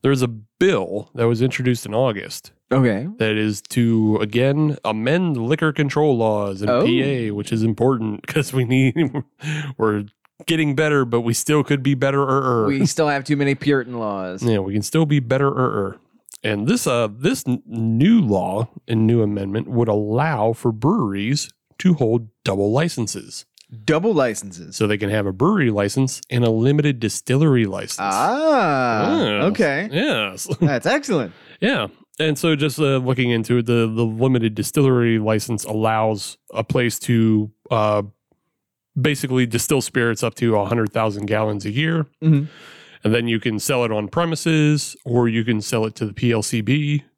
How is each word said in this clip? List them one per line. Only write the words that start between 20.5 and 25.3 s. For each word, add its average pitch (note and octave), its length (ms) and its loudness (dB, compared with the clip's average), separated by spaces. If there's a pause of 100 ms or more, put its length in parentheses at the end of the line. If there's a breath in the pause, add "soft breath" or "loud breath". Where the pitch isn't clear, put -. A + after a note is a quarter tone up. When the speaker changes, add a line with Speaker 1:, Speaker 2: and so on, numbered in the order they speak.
Speaker 1:
for A#2 180 -2
breweries A#2 800 -2 (280)
to F#3 140 4
hold A2+ 340 0 (160)
double G2+ 280 0
licenses. B2 720 -4 (400)
Speaker 2:
Double E3+ 300 2
licenses. G2+ 640 -2
Speaker 1:
So A2 100 0
they G#2 120 2
can G2+ 120 -2
have G#2+ 160 0
a F#2+ 60 -2